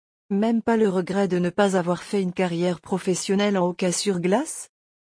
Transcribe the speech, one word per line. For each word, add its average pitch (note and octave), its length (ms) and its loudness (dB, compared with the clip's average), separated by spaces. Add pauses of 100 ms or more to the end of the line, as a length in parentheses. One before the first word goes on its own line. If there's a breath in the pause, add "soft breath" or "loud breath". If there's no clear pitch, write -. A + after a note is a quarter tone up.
(300)
Même A3 300 2
pas A3+ 160 2
le G#3+ 140 4
regret F#3 380 0
de F3+ 100 0
ne F3 100 0
pas G3 280 2
avoir F3 260 0
fait G3+ 180 -2
une F3+ 140 -2
carrière F3 460 -2
professionnelle G3 760 -2
en F3+ 120 2
hockey F3+ 240 -2
sur F#3 280 -2
glace ? G3+ 480 -2 (360)